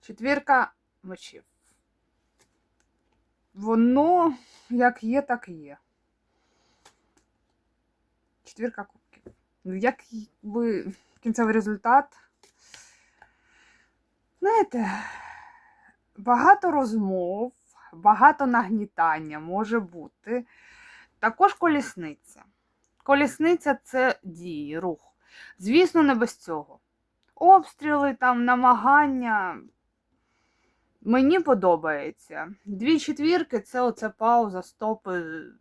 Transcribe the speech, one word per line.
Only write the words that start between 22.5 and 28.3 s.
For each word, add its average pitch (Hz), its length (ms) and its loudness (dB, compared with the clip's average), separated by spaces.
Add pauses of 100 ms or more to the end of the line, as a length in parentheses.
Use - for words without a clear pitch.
Колісниця — 294 800 0
це 262 400 -2
дії, 165 560 -10
рух. 175 200 -6 (600)
Звісно, 311 440 4
не 277 120 4
без 233 220 -4
цього. 151 420 -12 (560)
Обстріли, 302 800 4
там, 240 320 0